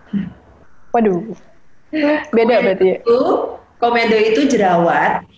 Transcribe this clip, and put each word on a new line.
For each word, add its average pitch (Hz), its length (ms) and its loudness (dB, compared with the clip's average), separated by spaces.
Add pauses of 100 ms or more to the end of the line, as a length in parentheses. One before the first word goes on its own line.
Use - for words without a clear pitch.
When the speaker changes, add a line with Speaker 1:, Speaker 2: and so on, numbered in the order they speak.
(920)
Speaker 1:
Waduh. 220 440 -2 (560)
Beda 302 400 -2
Speaker 2:
Komedo 226 240 2 (120)
Speaker 1:
berarti 190 200 0
ya? 180 120 0
Speaker 2:
itu, 233 200 0 (600)
komedo 233 400 2
itu 220 220 2 (100)
jerawat 170 760 0 (120)